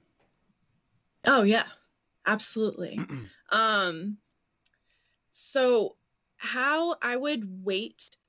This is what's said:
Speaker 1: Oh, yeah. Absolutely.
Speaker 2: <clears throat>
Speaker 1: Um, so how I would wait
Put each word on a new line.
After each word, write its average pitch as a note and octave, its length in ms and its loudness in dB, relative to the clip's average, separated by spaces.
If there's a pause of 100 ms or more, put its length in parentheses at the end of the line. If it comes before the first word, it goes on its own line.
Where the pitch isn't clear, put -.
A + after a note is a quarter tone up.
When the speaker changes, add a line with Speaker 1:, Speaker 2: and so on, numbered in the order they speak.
(1300)
Speaker 1:
Oh, B3+ 180 6
yeah. G#3 240 4 (580)
Absolutely. G#3 760 -4
Speaker 2:
<clears throat> - 80 -6 (420)
Speaker 1:
Um, G3+ 680 0 (1120)
so B3 640 2 (420)
how C#4+ 640 0
I A#3+ 120 -2
would A3+ 480 -4
wait G3 540 -6 (120)